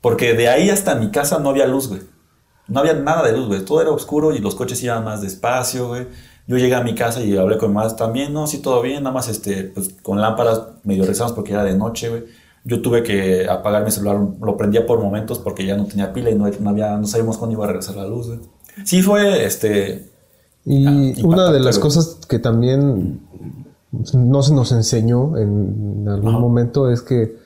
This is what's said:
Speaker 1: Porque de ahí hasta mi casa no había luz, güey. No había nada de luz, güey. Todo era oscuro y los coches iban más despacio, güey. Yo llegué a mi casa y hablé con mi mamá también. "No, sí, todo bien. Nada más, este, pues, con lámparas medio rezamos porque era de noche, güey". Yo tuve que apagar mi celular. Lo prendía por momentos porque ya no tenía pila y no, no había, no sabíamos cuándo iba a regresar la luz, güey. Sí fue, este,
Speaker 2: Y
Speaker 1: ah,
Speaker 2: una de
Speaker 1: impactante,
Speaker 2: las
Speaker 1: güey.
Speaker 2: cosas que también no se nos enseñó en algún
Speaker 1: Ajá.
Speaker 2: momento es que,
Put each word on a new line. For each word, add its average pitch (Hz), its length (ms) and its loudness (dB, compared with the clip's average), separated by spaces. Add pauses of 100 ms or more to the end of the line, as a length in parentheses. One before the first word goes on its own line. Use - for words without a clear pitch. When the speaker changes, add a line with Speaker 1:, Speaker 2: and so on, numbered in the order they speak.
Speaker 1:
Porque 117 320 2
de 117 160 4
ahí 160 200 4
hasta 196 260 0
mi 110 140 -2
casa 151 300 0
no 139 100 0
había 139 180 2
luz, 127 200 -2
güey. 95 140 -8 (680)
No 123 140 -2
había 160 120 2
nada 151 320 0
de 113 100 2
luz, 127 120 -2
güey. 98 180 -4
Todo 156 160 2
era 160 100 2
oscuro 151 420 0
y 120 60 -2
los 101 160 -2
coches 120 280 -6
iban 117 200 -4
más 107 180 -8
despacio, 123 640 -4
güey. 123 200 -8 (400)
Yo 127 100 0
llegué 127 180 4
a 120 80 0
mi 113 120 -2
casa 120 280 -2
y 101 140 2
hablé 95 200 2
con 110 120 0
mi 101 60 2
mamá 110 200 0
también. 123 380 -2
"No, 151 120 -4
sí, 139 140 -6
todo 127 240 0
bien. 139 200 -4
Nada 131 120 -4
más, 117 140 -4
este, 98 340 -4
pues, 92 260 -8 (140)
con 101 180 -2
lámparas 113 400 2 (220)
medio 95 220 2
rezamos 117 280 -2
porque 101 200 -6
era 104 100 0
de 95 120 0
noche, 117 340 -2
güey". 117 140 -8 (400)
Yo 117 200 -4
tuve 120 180 2
que 95 480 0
apagar 104 340 0
mi 107 60 -2
celular. 101 300 -2 (200)
Lo 104 180 -2
prendía 107 280 2
por 117 160 2
momentos 107 380 -4
porque 98 260 -6
ya 98 100 -2
no 101 100 -2
tenía 101 280 -4
pila 120 160 -2
y 107 60 2
no, 101 120 2 (120)
no 104 100 -2
había, 104 280 -2
no 104 100 -4
sabíamos 113 320 -2
cuándo 113 160 -4
iba 104 100 -4
a - 20 -2
regresar 101 280 -6
la 98 120 -10
luz, 117 200 -8
güey. 117 120 -10 (460)
Sí 185 160 4
fue, 202 420 4
este, 101 680 -2 (540)
Speaker 2:
Y 139 200 4
Speaker 1:
ah, 143 60 4
Speaker 2:
una 143 100 4
de 135 80 4 (100)
Speaker 1:
impactante, 170 420 4
Speaker 2:
las 127 180 4
Speaker 1:
güey. - 20 2
Speaker 2:
cosas 156 380 2 (100)
que 180 80 2
también 123 840 0 (960)
no 127 300 6
se 147 100 4
nos 131 180 2
enseñó 120 680 2
en 104 720 -2
algún 101 220 0
Speaker 1:
Ajá. 113 100 2
Speaker 2:
momento 120 500 2
es 120 120 0
que, 117 440 -2